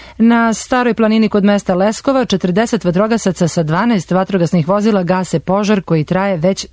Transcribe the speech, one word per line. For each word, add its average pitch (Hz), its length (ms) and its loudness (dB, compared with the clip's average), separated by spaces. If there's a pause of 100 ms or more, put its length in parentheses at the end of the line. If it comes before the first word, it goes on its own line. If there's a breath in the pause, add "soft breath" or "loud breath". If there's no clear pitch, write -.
(180 loud breath)
Na 233 340 2
Staroj 240 420 -2
planini 220 340 2
kod 202 160 0
mesta 202 300 0
Leskova 226 500 0
četrdeset 196 600 -2
vatrogasaca 190 640 0
sa 170 140 -2
dvanaest 180 480 0
vatrogasnih 175 580 0
vozila 208 340 2
gase 175 380 -2
požar 196 420 0
koji 156 220 -2
traje 190 320 -2
već 185 360 -2